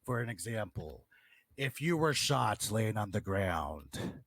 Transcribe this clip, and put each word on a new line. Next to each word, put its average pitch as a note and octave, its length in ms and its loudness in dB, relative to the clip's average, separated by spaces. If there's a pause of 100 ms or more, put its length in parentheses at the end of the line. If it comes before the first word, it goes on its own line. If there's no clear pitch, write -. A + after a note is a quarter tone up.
For B2 140 0
an A#2 100 -2
example, G2+ 760 -6 (520)
if C3+ 240 -2
you E3 140 2
were D#3 180 4
shot B2 580 2
laying A2 260 2
on G#2 140 0
the G#2 100 0
ground F2+ 1040 -2